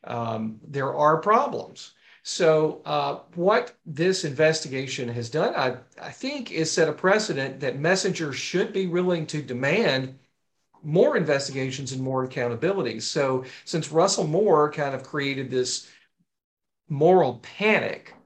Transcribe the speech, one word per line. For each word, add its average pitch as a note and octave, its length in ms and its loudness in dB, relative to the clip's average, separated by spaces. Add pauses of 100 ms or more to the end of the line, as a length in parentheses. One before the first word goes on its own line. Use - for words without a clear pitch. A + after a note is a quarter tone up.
Um, A2+ 640 -6
there C#3 260 -4
are D3+ 260 4
problems. A3 720 0 (280)
So, D#3 640 2
uh, C#3+ 340 -2 (160)
what G3 400 2 (100)
this E3 400 0
investigation C3+ 840 0
has A#2 220 -6
done, - 260 0
I, C3 220 0 (220)
I - 120 -14
think, C4+ 400 -8
is D#3+ 180 -2
set D#3+ 200 4
a D3 40 -4
precedent C#3+ 680 0
that C#3 180 -4
messengers E3 560 0
should G#3 380 -4
be F#3+ 140 -2
willing F3 400 0
to D3+ 140 -6
demand C3 760 -2 (640)
more G3+ 320 4
investigations C3+ 760 -2
and C3 80 -6
more C3 240 -2
accountability. B2 760 -2
So, C3 460 -2 (180)
since D3+ 300 -4
Russell F3+ 340 2
Moore D#3 420 4
kind C#3+ 240 -4
of C3 80 -6
created C#3 480 -4
this B2+ 400 -2 (1000)
moral D3 520 4
panic F3 720 -2 (120)